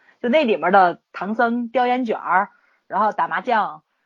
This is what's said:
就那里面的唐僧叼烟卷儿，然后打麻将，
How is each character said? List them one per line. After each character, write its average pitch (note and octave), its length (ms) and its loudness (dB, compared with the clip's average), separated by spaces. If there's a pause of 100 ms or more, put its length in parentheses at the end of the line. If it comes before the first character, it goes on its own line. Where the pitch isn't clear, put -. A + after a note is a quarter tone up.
(240)
就 A#3+ 60 -2
那 D4+ 140 4
里 G#3+ 140 0
面 E3 140 -2
的 F3+ 280 4 (140)
唐 G3+ 220 -6
僧 A#3+ 320 -2
叼 B3 180 0
烟 B3+ 180 -2
卷 A3 140 -4
儿， F#3 320 0 (380)
然 F3 120 -4
后 G#3+ 120 0
打 E3 160 -2
麻 E3 140 -4
将， F#3 420 -2 (220)